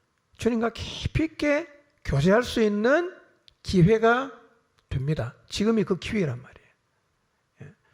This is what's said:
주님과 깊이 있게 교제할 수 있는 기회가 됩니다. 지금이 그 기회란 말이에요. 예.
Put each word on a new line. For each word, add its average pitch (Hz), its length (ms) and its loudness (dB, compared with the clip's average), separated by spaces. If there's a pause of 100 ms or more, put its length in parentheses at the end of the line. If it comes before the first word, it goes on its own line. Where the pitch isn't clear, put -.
(380)
주님과 226 340 -2
깊이 - 540 -6
있게 302 420 -2 (380)
교제할 185 380 2
수 240 180 -2
있는 240 520 0 (480)
기회가 226 680 4 (560)
됩니다. 135 480 -6 (140)
지금이 214 340 0
그 175 160 -2
기회란 151 420 -4
말이에요. - 280 -20 (920)
예. - 140 -20 (180)